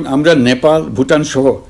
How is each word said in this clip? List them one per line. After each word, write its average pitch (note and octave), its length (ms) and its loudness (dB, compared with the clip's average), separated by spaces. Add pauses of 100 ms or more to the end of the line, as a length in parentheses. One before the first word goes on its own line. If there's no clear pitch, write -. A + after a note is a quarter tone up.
আমরা C#3+ 260 0 (120)
নেপাল, C3+ 360 2 (100)
ভুটান C3+ 340 0
সহ C3+ 220 -2 (240)